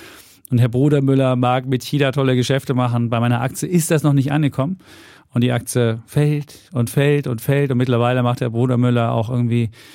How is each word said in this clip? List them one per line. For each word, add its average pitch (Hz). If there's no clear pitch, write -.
Und 120
Herr 120
Bruder 139
Müller 135
mag 127
mit 135
China 139
tolle 131
Geschäfte 131
machen. 120
Bei 117
meiner 120
Aktie 135
ist 175
das 156
noch 147
nicht 139
angekommen. 151
Und 120
die 123
Aktie 117
fällt 147
und 120
fällt 143
und 117
fällt. 139
Und 123
mittlerweile 123
macht 120
Herr 123
Bruder 120
Müller 120
auch 117
irgendwie 120